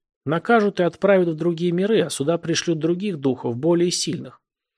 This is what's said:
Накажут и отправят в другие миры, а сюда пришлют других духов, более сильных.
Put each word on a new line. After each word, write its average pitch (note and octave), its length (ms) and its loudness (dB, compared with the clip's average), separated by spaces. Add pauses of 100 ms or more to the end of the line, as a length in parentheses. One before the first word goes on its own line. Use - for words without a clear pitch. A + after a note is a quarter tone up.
(260)
Накажут G3+ 540 2
и F3+ 40 2
отправят F#3 440 2
в E3 80 -2
другие E3+ 360 -2
миры, F#3+ 300 2
а D3+ 80 -2
сюда D#3+ 300 -2
пришлют E3 400 -2
других F3 400 -2
духов, B2+ 380 -2
более E3+ 340 2
сильных. C3 500 -6 (360)